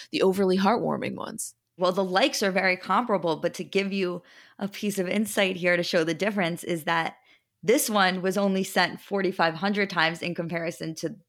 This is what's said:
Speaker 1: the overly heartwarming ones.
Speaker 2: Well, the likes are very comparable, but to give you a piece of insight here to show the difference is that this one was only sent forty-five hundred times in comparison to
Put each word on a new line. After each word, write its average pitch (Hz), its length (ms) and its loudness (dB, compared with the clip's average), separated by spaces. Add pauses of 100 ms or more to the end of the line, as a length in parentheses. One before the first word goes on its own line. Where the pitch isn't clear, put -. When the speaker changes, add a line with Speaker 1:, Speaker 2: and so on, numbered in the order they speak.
(120)
Speaker 1:
the 147 120 2
overly 190 340 4
heartwarming 190 580 0
ones. - 380 -10 (240)
Speaker 2:
Well, 180 140 2
the 190 120 0
likes 190 380 2
are 196 100 2
very 185 260 2
comparable, 185 580 0
but 165 200 -4
to - 80 -8
give 196 300 -2
you 180 300 -4 (340)
a 196 100 -6
piece 196 300 -4
of 185 100 -2
insight 202 480 0
here 175 220 2
to 175 60 0
show 170 200 2
the 160 120 0
difference 190 480 -2
is 165 220 -4
that 165 320 0 (440)
this 226 280 4
one 185 320 2
was 185 160 0
only 190 260 2
sent 180 380 0
forty-five 180 540 0
hundred 196 340 0
times 170 320 0
in 175 120 -4
comparison 165 640 -6
to 160 200 -6 (140)